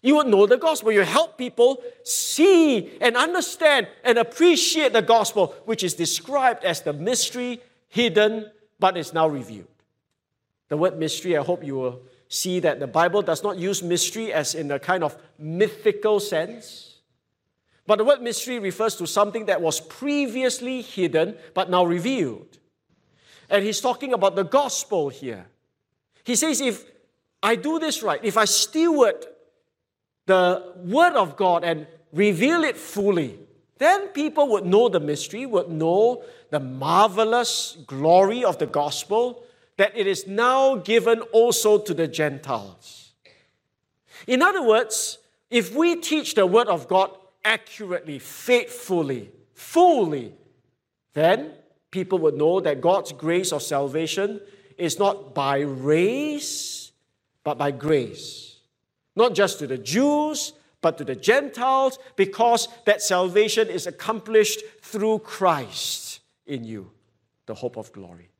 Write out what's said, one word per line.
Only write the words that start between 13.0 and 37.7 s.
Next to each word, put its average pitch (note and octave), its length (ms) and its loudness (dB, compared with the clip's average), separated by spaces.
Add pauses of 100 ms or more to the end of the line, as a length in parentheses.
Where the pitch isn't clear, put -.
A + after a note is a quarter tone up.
does D#3+ 220 -2
not G3+ 140 -4
use F3+ 260 -4
mystery F3+ 480 -4
as D3 240 -2
in D3+ 160 -6
a C#3 80 -4
kind F3+ 240 -2
of D3 140 -4 (200)
mythical G#3 800 0
sense. G3+ 800 -8 (840)
But G#3 120 4
the G#3+ 80 4
word C4+ 160 4
mystery A#3+ 380 -6
refers G#3 380 -2
to E3+ 100 -6
something G#3 400 0
that F3+ 140 0
was D#3+ 200 -2
previously B3+ 1000 -4
hidden E3+ 520 -2 (200)
but F3+ 160 -2
now F3+ 120 2
revealed. E3+ 760 -4 (880)
And G3 160 2
he's G#3+ 160 -4
talking B3 320 -2
about F#3+ 220 2
the G3 80 0
gospel G3+ 680 -2
here. A2+ 380 -12 (760)
He A#3+ 120 -2
says, D4 260 0
"If A#3+ 240 -4 (560)
I A3 140 2
do D#4 240 -4
this D4+ 240 -4
right, G3+ 200 -2
if G#3 140 0
I A3 80 4
steward D4 800 2 (1000)
the F#3 480 2 (100)
word D4+ 300 4
of F#3 200 0
God F3 280 0
and E3 240 -4 (260)
reveal G#3 500 2
it C#4+ 140 -2
fully, F3+ 600 -2 (400)
then F#4+ 300 2
people D4 400 0
would G#3 180 0
know G#3 200 4
the F#3 120 0
mystery, D3 480 -8
would F3 240 -2
know F#3 520 0 (280)
the D3+ 80 -2
marvelous F#3+ 1160 0 (120)